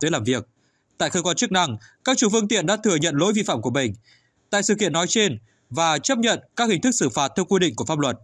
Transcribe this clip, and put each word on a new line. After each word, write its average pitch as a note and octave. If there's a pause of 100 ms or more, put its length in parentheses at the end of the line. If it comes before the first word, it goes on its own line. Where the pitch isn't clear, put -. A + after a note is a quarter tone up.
tới D#3+
làm C3+
việc. A#2 (500)
Tại C#3
cơ F3
quan E3+
chức A3+
năng, E3+ (260)
các C4
chủ G#3
phương G#3+
tiện G#3
đã G3+
thừa G#3+
nhận D3+
lỗi F#3
vi G#3
phạm D#3+
của B2
mình B2 (560)
tại G3+
sự G#3
kiện G3+
nói E3+
trên G3 (300)
và D#3+
chấp C4
nhận A3+ (160)
các A#3
hình F3
thức B3+
xử D#3
phạt C#3
theo F#3
quy G3
định D#3+
của A2+
pháp D#3
luật. B2+